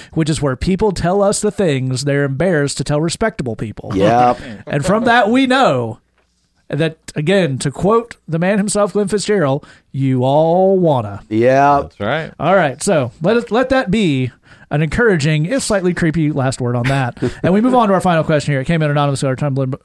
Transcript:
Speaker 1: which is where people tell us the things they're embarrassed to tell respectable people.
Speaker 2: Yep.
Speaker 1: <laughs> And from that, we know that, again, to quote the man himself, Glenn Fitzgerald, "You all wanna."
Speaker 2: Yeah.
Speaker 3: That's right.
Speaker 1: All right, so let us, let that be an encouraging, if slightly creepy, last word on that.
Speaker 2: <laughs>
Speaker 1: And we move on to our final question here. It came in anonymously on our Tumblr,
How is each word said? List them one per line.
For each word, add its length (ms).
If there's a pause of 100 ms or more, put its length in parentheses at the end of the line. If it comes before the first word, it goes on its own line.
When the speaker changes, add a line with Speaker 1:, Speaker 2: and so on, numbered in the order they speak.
(120)
Speaker 1:
which 180
is 120
where 140
people 360
tell 300
us 180
the 100
things 540
they're 200
embarrassed 540
to 60
tell 160
respectable 560
people. 380
Speaker 2:
Yep. 440 (140)
Speaker 1:
<laughs> 140
And 180
from 200
that, 260
we 160
know 540 (680)
that, 300 (180)
again, 420
to 120
quote 460 (120)
the 100
man 200
himself, 340
Glenn 160
Fitzgerald, 580 (260)
"You 320
all 540
wanna." 500
Speaker 2:
Yeah. 540
Speaker 3:
That's 180
right. 380
Speaker 1:
All 160
right, 280
so 280 (120)
let 140
us, 140
let 200
that 200
be 400 (420)
an 100
encouraging, 640
if 180
slightly 280
creepy, 380
last 300
word 160
on 100
that. 340
Speaker 2:
<laughs> 220
Speaker 1:
And 100
we 80
move 140
on 140
to 60
our 60
final 220
question 300
here. 80
It 60
came 160
in 80
anonymously 380
on 20
our 60
Tumblr, 380 (100)